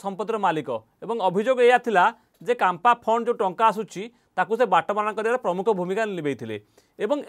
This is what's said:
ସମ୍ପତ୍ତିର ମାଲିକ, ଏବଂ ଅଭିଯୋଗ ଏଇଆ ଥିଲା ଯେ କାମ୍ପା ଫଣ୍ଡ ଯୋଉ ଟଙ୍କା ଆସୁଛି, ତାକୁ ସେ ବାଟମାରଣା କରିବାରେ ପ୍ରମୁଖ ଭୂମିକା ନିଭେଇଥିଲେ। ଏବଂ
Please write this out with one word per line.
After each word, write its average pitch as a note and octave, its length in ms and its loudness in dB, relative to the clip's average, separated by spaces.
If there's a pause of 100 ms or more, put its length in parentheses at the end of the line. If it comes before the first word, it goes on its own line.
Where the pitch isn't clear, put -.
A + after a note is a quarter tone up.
ସମ୍ପତ୍ତିର G3 320 -6 (100)
ମାଲିକ, D#3 240 -2 (340)
ଏବଂ G#3+ 120 -6 (120)
ଅଭିଯୋଗ G#3+ 380 0
ଏଇଆ B3 200 6
ଥିଲା F#3+ 180 4 (420)
ଯେ A#3 160 0
କାମ୍ପା F#3 280 2 (140)
ଫଣ୍ଡ A3+ 240 0
ଯୋଉ A#3 140 0
ଟଙ୍କା F#3+ 300 0
ଆସୁଛି, F#3+ 300 -10 (340)
ତାକୁ F#3 220 -2
ସେ B3+ 60 2 (100)
ବାଟମାରଣା G#3 420 0
କରିବାରେ A3+ 280 0
ପ୍ରମୁଖ F#3 220 -2 (120)
ଭୂମିକା F#3 240 -2 (160)
ନିଭେଇଥିଲେ। B2+ 380 -6 (420)
ଏବଂ A3+ 180 -2 (120)